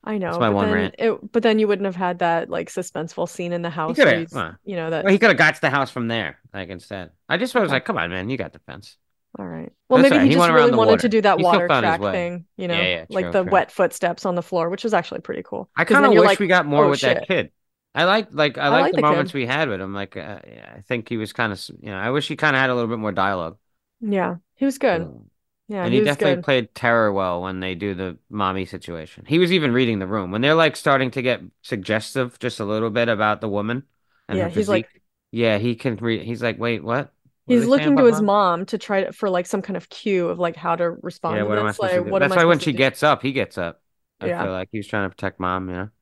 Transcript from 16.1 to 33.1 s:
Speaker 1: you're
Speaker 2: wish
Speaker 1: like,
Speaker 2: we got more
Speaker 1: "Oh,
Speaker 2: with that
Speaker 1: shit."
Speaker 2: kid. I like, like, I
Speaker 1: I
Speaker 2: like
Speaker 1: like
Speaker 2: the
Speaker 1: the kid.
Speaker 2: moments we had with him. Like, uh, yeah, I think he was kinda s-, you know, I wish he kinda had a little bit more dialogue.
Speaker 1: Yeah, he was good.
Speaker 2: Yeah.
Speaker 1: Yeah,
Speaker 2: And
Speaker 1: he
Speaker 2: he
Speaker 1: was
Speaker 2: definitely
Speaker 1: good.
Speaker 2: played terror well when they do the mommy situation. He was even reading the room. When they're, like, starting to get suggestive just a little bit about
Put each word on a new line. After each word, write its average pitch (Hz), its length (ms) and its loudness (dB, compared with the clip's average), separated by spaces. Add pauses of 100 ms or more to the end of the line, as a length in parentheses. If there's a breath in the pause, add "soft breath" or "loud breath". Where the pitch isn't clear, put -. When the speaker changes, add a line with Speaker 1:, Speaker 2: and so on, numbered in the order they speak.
Speaker 1:
you're 175 100 8
Speaker 2:
wish - 20 8
Speaker 1:
like, 196 160 4
Speaker 2:
we 196 80 0
got 175 180 4
more 147 200 4
Speaker 1:
"Oh, 143 40 4
Speaker 2:
with 139 120 0
that 127 200 2
Speaker 1:
shit." - 60 -12
Speaker 2:
kid. 156 240 -2 (440)
I 160 100 2
like, 202 260 2
like, 147 260 0
I 143 120 0
Speaker 1:
I 147 80 4
Speaker 2:
like - 20 6
Speaker 1:
like 277 160 2
Speaker 2:
the - 20 2
Speaker 1:
the - 60 2
kid. 151 40 4
Speaker 2:
moments 147 260 2
we 131 120 -4
had 139 240 -2
with 95 120 -4
him. 98 120 -8
Like, 101 240 -8
uh, 87 300 -12
yeah, 55 300 -20
I 101 40 -20
think 117 280 -6
he 120 80 -4
was 107 160 -8
kinda 110 200 -2
s-, - 180 -12 (100)
you - 80 -14
know, 98 80 -8
I 107 140 -4
wish 147 160 -2
he 151 80 -8
kinda 147 240 2
had 131 100 2
a 123 60 0
little 117 140 -2
bit 113 100 -4
more 107 120 -4
dialogue. 95 460 -2 (420)
Speaker 1:
Yeah, 185 380 -4 (180)
he 277 100 -2
was 269 120 -2
good. 190 240 0
Speaker 2:
Yeah. 85 60 -8 (640)
Speaker 1:
Yeah, 190 160 -6
Speaker 2:
And 117 80 0
Speaker 1:
he 131 60 4
Speaker 2:
he - 20 4
Speaker 1:
was 147 140 2
Speaker 2:
definitely 175 220 0
Speaker 1:
good. 175 80 -10
Speaker 2:
played 127 300 -2
terror 117 380 2
well 90 300 -2
when 95 160 -6
they 92 160 -6
do 98 200 -6
the 90 220 -8 (120)
mommy 95 360 -4
situation. 85 600 -14
He 160 140 2
was 175 140 4
even 147 200 2
reading 117 260 2
the 95 80 -6
room. 95 240 -4
When 110 100 -2
they're, 151 140 2
like, 160 200 2
starting 131 360 0
to 135 100 -6
get 120 200 -2 (200)
suggestive 110 800 -4
just 123 200 -6
a 107 60 -4
little 110 240 -2
bit 117 200 0
about 107 320 0